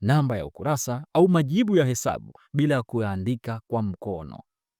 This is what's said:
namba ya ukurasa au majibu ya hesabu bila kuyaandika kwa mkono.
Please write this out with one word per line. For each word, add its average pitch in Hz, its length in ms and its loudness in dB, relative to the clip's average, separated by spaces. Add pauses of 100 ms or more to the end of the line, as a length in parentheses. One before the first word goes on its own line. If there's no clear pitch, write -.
namba 127 360 2
ya 78 80 -6
ukurasa 127 680 -4
au 170 160 6
majibu 180 480 2
ya 151 80 4
hesabu 117 480 -4 (200)
bila 139 300 2
kuyaandika 113 840 -4
kwa 117 160 -2
mkono. 82 560 -6 (400)